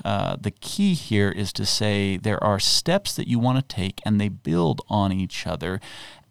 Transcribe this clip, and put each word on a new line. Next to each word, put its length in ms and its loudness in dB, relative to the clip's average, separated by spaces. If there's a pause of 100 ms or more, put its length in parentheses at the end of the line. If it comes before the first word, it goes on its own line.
uh, 340 0
the 120 -4
key 420 0
here 360 2
is 240 -4
to 120 -4
say 520 0
there 260 -2
are 160 2
steps 560 0
that 120 -4
you 120 2
wanna 240 2
take 420 -6
and 160 4
they 80 2
build 580 0
on 240 2
each 360 -4
other. 340 -4 (500)